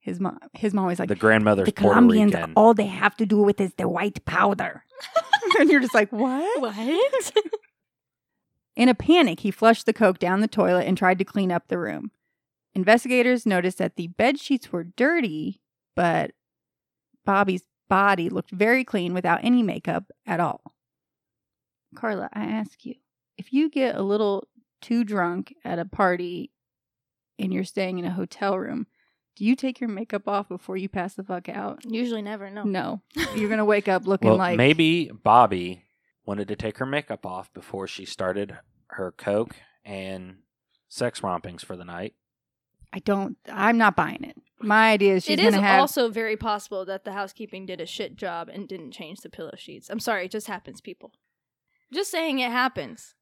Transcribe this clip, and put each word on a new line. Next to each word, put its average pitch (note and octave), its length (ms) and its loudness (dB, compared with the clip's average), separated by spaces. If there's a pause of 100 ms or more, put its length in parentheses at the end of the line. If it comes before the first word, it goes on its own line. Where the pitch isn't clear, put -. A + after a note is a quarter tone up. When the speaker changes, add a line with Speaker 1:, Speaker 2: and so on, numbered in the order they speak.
Speaker 1:
his F#3 180 -8
mo-, F#3+ 200 -6 (160)
his G#3 200 -2
mom F#3+ 120 0
was F3 120 -2
like, F#3+ 100 -4
Speaker 2:
The G#3 60 0
grandmother's G#2+ 520 4
Speaker 1:
"The G#3 60 0
Speaker 2:
Puerto G#3 220 4
Speaker 1:
Colombians, G#3+ 400 6
Speaker 2:
Rican. E3 220 -4
Speaker 1:
all A3+ 180 10
they G#3 120 0
have - 320 -2
to A3+ 80 0
do G#3 160 4
with G3+ 180 4
is F#3+ 140 -2
the F#3 140 -2
white F3 360 -4
powder." G3+ 640 -2
<laughs> - 360 -4 (340)
And D4+ 120 8
you're C#4+ 100 8
just B3 140 -2
like, G#3 180 4
"What?" C4+ 480 0
Speaker 3:
What? D4 760 -2
<laughs> - 1400 -8
Speaker 1:
In B3 120 4
a B3 60 6
panic, D4 460 4
he G3+ 100 0
flushed - 360 4
the A3+ 80 2
coke F#3+ 240 4
down F#3 220 0
the A3 60 2
toilet F3+ 400 2
and F#3 100 0
tried F#3 220 2
to F#3+ 60 0
clean F#3+ 260 -2
up E3+ 180 -2
the F3 100 -4
room. G2+ 320 -8 (640)
Investigators A#3+ 720 2
noticed F#3 320 0
that F#3 180 -4
the E3+ 120 -8
bed C4 300 0
sheets - 320 -4
were E3+ 140 -4
dirty, G3 760 -2 (360)
but E3 360 0 (920)
Bobby's G3 400 0 (240)
body F#3+ 400 2
looked F#3 220 -6
very A3+ 340 2
clean F3+ 300 -4
without F3+ 280 0
any A#3+ 200 4
makeup F3 420 -4 (220)
at F#3 120 -4
all. - 360 -4 (1200)
Carla, G3+ 360 -6
I G#3+ 120 -8
ask G#3+ 400 -8
you, B3 100 -14 (420)
if - 160 -14
you D4 180 2
get C4 260 -2
a F#3+ 60 -4
little G3+ 440 0 (340)
too A#3 220 -2
drunk F#3+ 520 -4 (100)
at F3 140 -6
a E3+ 60 -4
party F3+ 680 -2 (840)
and F#3+ 140 -4
you're F#3+ 120 -2
staying F#3 340 -6
in F3 60 -8
a F3+ 80 -4
hotel F#3+ 460 -4
room, - 280 -8 (480)
do G3+ 100 -10
you A#3+ 120 4
take C4 240 -6
your A#3+ 80 -6
makeup G3+ 400 -8
off G3+ 200 -4
before F#3 280 -10
you F#3+ 120 -6
pass F#3+ 260 -8
the G3 100 -12
fuck F3+ 240 -10
out? G3+ 360 -10
Speaker 3:
Usually A#3 380 -4
never, G3+ 280 -12
no. G3+ 140 -12
Speaker 1:
No. F#3+ 380 -4 (320)
You're G#3 140 -2
gonna G#3+ 160 -2
wake G#3 240 0
up F#3+ 180 0
looking F#3+ 240 2
Speaker 2:
Well, A2 80 6
Speaker 1:
like F3+ 180 0
Speaker 2:
maybe D#3+ 540 2 (120)
Bobby G2 600 4 (420)
wanted G2+ 220 -6
to G#2 80 -6
take A2 220 -8
her C3 80 -4
makeup C#3 380 -6
off F#2 300 -12
before G2 320 -10
she G2 180 -14
started F#2+ 520 -6 (360)
her F#2 200 -8
coke G#2+ 420 -4 (300)
and F#2+ 540 -12 (500)
sex - 320 -6
rompings F2 440 -8
for F#2+ 120 -14
the F2+ 80 -16
night. F2 300 -12 (800)
Speaker 1:
I F#3+ 80 -8
don't, G3 360 -4 (100)
I'm G#3+ 320 0
not G#3+ 180 4
buying - 280 -4
it. - 120 -20 (240)
My A3 300 4
idea G3 260 4
is F3+ 80 -2
she's D#4 100 -2
Speaker 3:
It - 60 0
is G#3+ 140 6
Speaker 1:
gonna G3 120 2
have F#3+ 140 6
Speaker 3:
also C4+ 300 0
very A3 260 -4
possible G#3 500 -6
that F#3+ 180 -10
the G3+ 80 -10
housekeeping G3 520 -12
did F#3 160 -12
a D#3+ 60 -10
shit - 300 -12
job E3+ 360 -10
and G3+ 140 -12
didn't E3 260 -14
change E3+ 280 -18
the - 100 -20
pillow - 260 -16
sheets. - 320 -20
I'm G#3+ 120 -10
sorry, G#3 240 -4
it F#3 80 -14
just G#3+ 160 -10
happens, F3+ 320 -14
people. - 320 -20 (840)
Just G4 160 -6
saying D#4+ 300 -4
it B3 100 -4
happens. A#3+ 720 -6